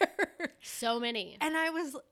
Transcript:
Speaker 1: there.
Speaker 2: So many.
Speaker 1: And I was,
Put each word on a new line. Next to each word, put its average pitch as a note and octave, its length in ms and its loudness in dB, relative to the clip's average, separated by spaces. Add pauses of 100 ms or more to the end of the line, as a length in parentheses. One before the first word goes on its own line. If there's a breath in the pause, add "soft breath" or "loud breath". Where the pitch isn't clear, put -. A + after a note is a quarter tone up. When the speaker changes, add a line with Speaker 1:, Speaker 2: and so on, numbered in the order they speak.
Speaker 1:
there. - 640 0
Speaker 2:
So A#3 380 0
many. A#3 400 -2
Speaker 1:
And D#4 160 2
I D#4+ 140 2
was, D#4+ 260 -2 (140)